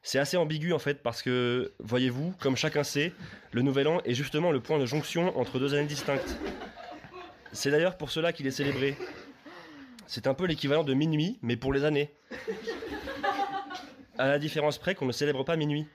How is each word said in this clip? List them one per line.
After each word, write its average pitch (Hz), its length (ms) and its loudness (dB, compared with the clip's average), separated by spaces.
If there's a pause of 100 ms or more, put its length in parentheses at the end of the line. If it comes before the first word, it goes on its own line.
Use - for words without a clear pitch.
C'est - 160 0
assez 143 160 0
ambigu 160 380 2
en 147 60 2
fait, 143 220 -2
parce 120 200 -4
que, 123 580 2
voyez-vous, 127 640 0
comme 131 160 2
chacun 151 260 0
sait, 147 300 0 (400)
le 120 80 2
nouvel 139 260 4
an 165 160 4
est 120 100 0
justement 151 380 2
le 135 80 4
point 151 180 0
de 135 80 2
jonction 151 540 0
entre 123 180 0
deux 139 160 2
années 147 140 2
distinctes. 139 480 -2 (1160)
C'est 139 200 0
d'ailleurs 170 260 4
pour 147 140 -8
cela 165 200 0
qu'il 147 140 -6
est 135 60 2
célébré. 139 440 0 (1080)
C'est - 220 -4
un 135 60 2
peu 180 120 0
l'équivalent 151 380 2
de 139 100 2
minuit, 151 480 2
mais 120 140 2
pour 131 180 0
les 139 100 4
années. 147 280 2 (2000)
À 131 80 4
la 143 100 4
différence 147 400 0
près 190 160 -2
qu'on 147 120 -2
ne 123 60 2
célèbre 135 320 0
pas 165 120 2
minuit. 151 400 2